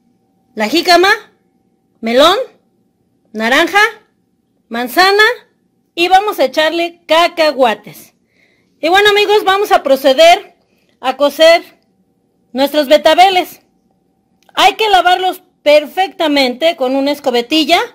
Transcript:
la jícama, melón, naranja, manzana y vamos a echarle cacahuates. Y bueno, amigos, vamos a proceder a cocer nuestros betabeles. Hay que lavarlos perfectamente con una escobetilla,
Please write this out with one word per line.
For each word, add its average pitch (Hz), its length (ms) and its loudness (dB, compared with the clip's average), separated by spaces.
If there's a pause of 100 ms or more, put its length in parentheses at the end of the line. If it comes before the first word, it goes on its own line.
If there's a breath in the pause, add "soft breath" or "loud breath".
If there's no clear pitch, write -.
(540)
la 214 140 -4
jícama, 349 400 0 (920)
melón, 269 340 2 (960)
naranja, 294 480 0 (880)
manzana 339 560 0 (680)
y 339 140 -2
vamos 381 300 0
a 294 60 2
echarle 320 640 -4
cacahuates. 302 1040 -2 (680)
Y 311 120 -4
bueno, 403 180 2
amigos, 415 340 0
vamos 392 300 -2
a 381 100 0
proceder 302 720 2 (460)
a 254 160 -6
cocer 320 640 0 (720)
nuestros 277 360 -2
betabeles. 320 760 0 (920)
Hay - 200 2
que 427 160 -2
lavarlos 370 520 0 (200)
perfectamente 294 1120 -2
con 262 180 -4
una 277 160 -2
escobetilla, 285 720 -2 (140)